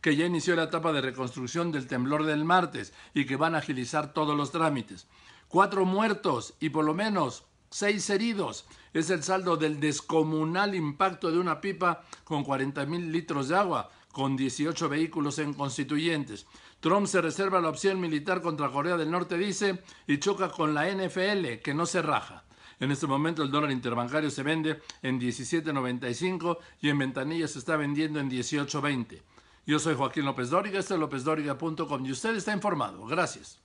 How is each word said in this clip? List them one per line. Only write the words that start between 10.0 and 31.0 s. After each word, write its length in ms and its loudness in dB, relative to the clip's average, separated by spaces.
impacto 580 0
de 60 2
una 240 0
pipa 400 0
con 200 -2
cuarenta 440 -2
mil 240 -2
litros 380 -2
de 60 2
agua, 360 2
con 240 0
dieciocho 540 0
vehículos 480 -2
en 160 -2
Constituyentes. 920 -2
Trump 260 4
se 160 4
reserva 400 2
la 80 2
opción 320 0
militar 400 0
contra 300 0
Corea 260 0
del 140 0
Norte, 260 0
dice, 460 0
y 100 2
choca 320 0
con 240 0
la 160 2
N 160 -2
F 260 0
L, 300 0
que 140 -2
no 100 2
se 160 0
raja. 420 -2
En 120 0
este 140 0
momento 380 2
el 80 -2
dólar 200 2
interbancario 600 -2
se 100 -6
vende 400 0
en 160 0
diecisiete 520 -2
noventa 380 -2
y 60 -2
cinco 420 -2
y 80 2
en 80 4
ventanilla 500 0
se 120 -8
está 180 0
vendiendo 420 0
en 100 -2
dieciocho 520 -2
veinte. 400 -2
Yo 100 2
soy 160 2
Joaquín 320 0
López 240 -2
Dóriga, 300 0
esto 160 -2
es 40 2
lópezdóriga 560 -2